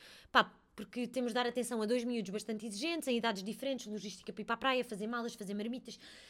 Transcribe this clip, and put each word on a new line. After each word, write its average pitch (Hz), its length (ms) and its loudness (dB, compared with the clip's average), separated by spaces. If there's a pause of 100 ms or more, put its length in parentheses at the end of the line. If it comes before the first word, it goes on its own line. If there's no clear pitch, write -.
(320)
pá, - 200 8 (240)
porque 233 320 -4
temos 247 240 0
de - 40 -4
dar 247 120 4
atenção 240 340 0
a 214 40 4
dois 240 180 4
miúdos 233 260 0
bastante 214 360 -4
exigentes, 277 420 0
em 240 100 6
idades 214 260 2
diferentes, 247 440 -2
logística 208 460 -6
para 214 80 -6
ir 208 40 -4
para 226 100 2
a - 20 -14
praia, 254 260 4
fazer 214 240 -4
malas, 233 260 -2
fazer 202 200 -6
marmitas. 233 440 -4 (320)